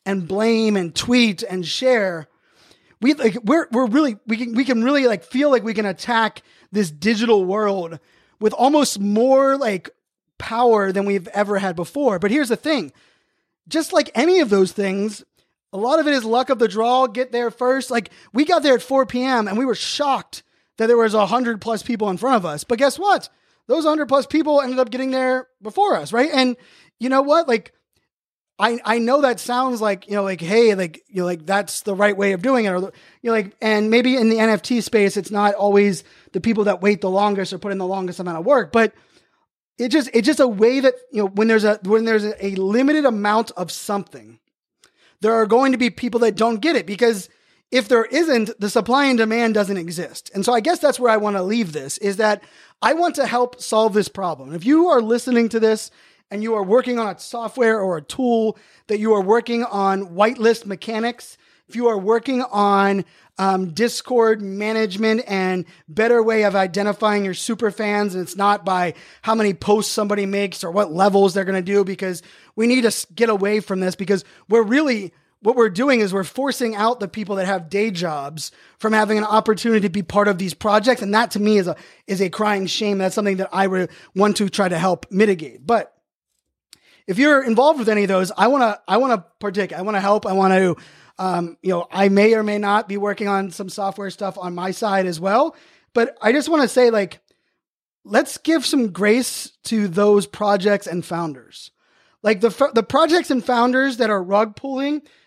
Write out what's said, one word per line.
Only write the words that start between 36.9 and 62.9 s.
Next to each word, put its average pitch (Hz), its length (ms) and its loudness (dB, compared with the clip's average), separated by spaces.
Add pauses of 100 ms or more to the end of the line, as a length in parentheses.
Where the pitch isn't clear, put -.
the 190 100 -2
longest 196 440 -2
or 185 40 -12
put 202 140 -8
in 196 60 -6
the 185 100 -6
longest 185 320 -6
amount 175 180 -6
of 170 80 -6
work. 233 280 2
But 226 200 2 (840)
it 240 120 -2
just, 262 240 2
it's 226 120 2
just 294 160 2
a 262 60 6
way 233 340 2
that, 254 140 4 (160)
you 208 120 -2
know, 196 40 -2
when 202 200 0
there's 220 160 4
a, 214 200 2
when 220 200 2
there's 220 220 0
a, 208 200 -8
a 196 100 -4
limited 262 500 0
amount 214 460 -2
of 180 200 -10
something, 127 680 -10 (800)
there 220 120 0
are 226 120 2
going 254 260 4
to 254 60 0
be 240 120 0
people 233 300 -6
that 226 160 2
don't 226 240 0
get 311 160 0
it, 180 100 -2
because 202 440 -2 (420)
if 247 180 0
there 233 160 4
isn't, 247 540 0
the 202 100 -4
supply 247 360 0
and 262 120 2
demand 226 360 0
doesn't 202 220 0
exist. 175 580 -10
And 196 120 -4
so 240 80 2
I 233 80 2
guess 339 180 -2
that's 285 200 0
where 240 120 2
I 220 60 4
wanna 202 260 -2
leave 196 300 -2
this, 139 240 -8
is 196 200 -4
that 214 260 0 (380)
I 233 120 2
want 330 220 0
to 277 100 -2
help 247 340 -2
solve 220 340 0
this 202 140 0
problem. 151 460 -8
If 170 120 -8
you 320 220 4
are 277 140 4
listening 233 480 0
to 226 100 -2
this 220 300 0 (400)
and 208 140 -8
you 226 100 -4
are 208 100 -2
working 240 360 0
on 208 140 -4
a - 60 -16
software 226 600 -2
or 185 180 -2
a 151 60 -10
tool 226 540 0 (300)
that 214 120 -2
you 214 140 2
are 202 80 2
working 233 420 0
on 196 520 -2
whitelist 226 500 2
mechanics, 220 720 -8 (300)
if - 80 -18
you 240 120 0
are 220 100 0
working 226 460 0
on, 202 600 2 (340)